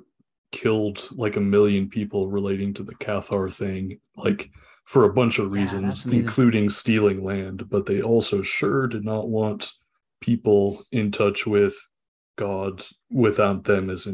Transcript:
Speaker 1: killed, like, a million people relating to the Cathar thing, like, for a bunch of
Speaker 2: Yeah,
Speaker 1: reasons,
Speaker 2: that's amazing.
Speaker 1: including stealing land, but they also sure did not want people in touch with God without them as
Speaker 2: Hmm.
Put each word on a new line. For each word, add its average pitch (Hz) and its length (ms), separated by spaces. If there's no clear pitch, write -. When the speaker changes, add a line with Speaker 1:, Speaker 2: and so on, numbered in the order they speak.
Speaker 1:
killed, 107 640
like, 110 220
a 104 40
million 101 480
people 101 400
relating 98 440
to 101 100
the - 120
Cathar 98 540
thing, 95 500
like, - 340
for 131 200
a 98 80
bunch 117 260
of 104 60
Speaker 2:
Yeah, 98 60
Speaker 1:
reasons, 98 320
Speaker 2:
that's 98 220
amazing. 120 180
Speaker 1:
including 113 460
stealing 104 540
land, 95 460
but 98 160
they 101 160
also 107 400
sure 131 460
did 107 180
not 107 240
want 107 420
people 101 720
in 107 200
touch 101 360
with 101 280
God 98 480
without 104 540
them 95 260
as 92 140
Speaker 2:
Hmm. 104 100